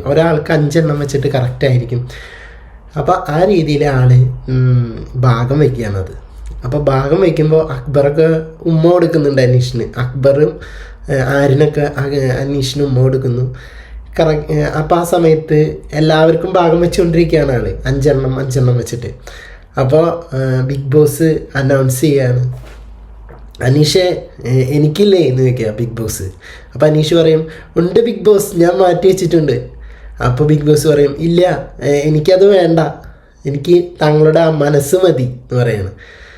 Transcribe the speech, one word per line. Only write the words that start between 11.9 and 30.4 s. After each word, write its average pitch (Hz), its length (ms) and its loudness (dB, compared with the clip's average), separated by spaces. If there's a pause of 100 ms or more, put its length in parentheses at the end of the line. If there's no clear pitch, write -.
ആ, 131 60 -4 (380)
അനീഷിന് 139 440 -4
ഉമ്മ 127 180 0
കൊടുക്കുന്നു. 131 520 0 (680)
കറ-, 156 320 0
ഏ, 151 100 0
അപ്പോൾ 151 320 -2
ആ 170 100 0
സമയത്ത് 156 720 2 (160)
എല്ലാവർക്കും 160 600 2
ഭാഗം 170 280 2
വെച്ചുകൊണ്ടിരിക്കുകയാണ് 165 720 0
ആൾ, 104 340 -4
അഞ്ചെണ്ണം 135 520 0
അഞ്ചെണ്ണം 127 380 0
വെച്ചിട്ട്. 113 300 -6 (760)
അപ്പോൾ, 156 560 0
ഏ, 131 300 -2
ബിഗ് 139 180 -6
ബോസ് 151 540 2 (180)
അനൗൺസ് 131 440 0
ചെയ്യാണ്, 127 520 0 (1120)
"അനീഷേ, 151 640 2 (200)
ഏ, 127 160 2
എനിക്കില്ലേ?" 151 560 2
എന്ന് 131 240 2
ചോദിക്കുക 120 280 0
ബിഗ് 113 220 -6
ബോസ്. 98 380 -8 (440)
അപ്പോൾ 135 120 2
അനീഷ് 151 280 2
പറയും, 160 320 2 (300)
"ഉണ്ട് 175 240 2
ബിഗ് 233 240 -2
ബോസ്, 208 300 2
ഞാൻ 175 240 2
മാറ്റി 180 280 2
വെച്ചിട്ടുണ്ട്." 165 600 0 (580)
അപ്പോൾ 123 200 0